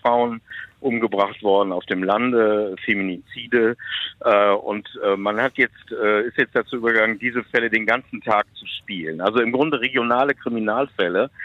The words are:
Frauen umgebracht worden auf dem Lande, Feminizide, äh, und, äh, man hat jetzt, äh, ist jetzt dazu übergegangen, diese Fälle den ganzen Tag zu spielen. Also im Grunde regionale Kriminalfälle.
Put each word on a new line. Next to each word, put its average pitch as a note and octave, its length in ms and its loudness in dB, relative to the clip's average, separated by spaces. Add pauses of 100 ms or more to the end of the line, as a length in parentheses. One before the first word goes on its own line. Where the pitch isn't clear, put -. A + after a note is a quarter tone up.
Frauen A#2+ 400 2 (380)
umgebracht G#2+ 640 0
worden G2 300 2
auf F2+ 140 -4
dem F#2 180 -4
Lande, G#2+ 800 2
Feminizide, A#2 920 -2 (480)
äh, G#2 280 6
und, G#2 360 -2 (160)
äh, G2 120 2
man G#2 220 -2
hat B2+ 200 0
jetzt, - 340 -2
äh, G#2+ 360 0
ist A#2 100 -6
jetzt B2+ 180 -2
dazu B2 220 -2
übergegangen, A2+ 420 2
diese A#2+ 240 -4
Fälle A#2 260 -2
den A2 160 0
ganzen A#2+ 360 -2
Tag G#2 240 0 (100)
zu - 120 -18
spielen. D#2+ 520 -8
Also G#2+ 200 2
im A#2 120 0
Grunde C#3 300 0
regionale B2+ 520 0
Kriminalfälle. A2 960 -2 (160)